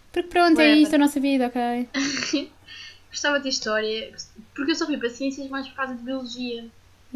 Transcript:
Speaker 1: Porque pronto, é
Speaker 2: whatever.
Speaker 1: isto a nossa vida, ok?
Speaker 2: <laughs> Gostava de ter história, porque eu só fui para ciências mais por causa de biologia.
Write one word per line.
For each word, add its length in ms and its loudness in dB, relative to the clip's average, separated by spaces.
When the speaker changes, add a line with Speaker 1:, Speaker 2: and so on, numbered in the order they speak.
Speaker 1:
Porque 180 -4
pronto, 300 6
é 40 8
Speaker 2:
whatever. 140 8
Speaker 1:
isto 180 6
a 40 6
nossa 200 4
vida, 280 2
ok? 460 -2
Speaker 2:
<laughs> 580 -4
Gostava 280 -2
de 60 -2
ter 60 -4
história, 640 -4
porque 180 -4
eu 40 2
só 100 -4
fui 120 -2
para 120 -2
ciências 400 -6
mais 180 -8
por 80 -20
causa 200 -6
de 80 -12
biologia. 640 -8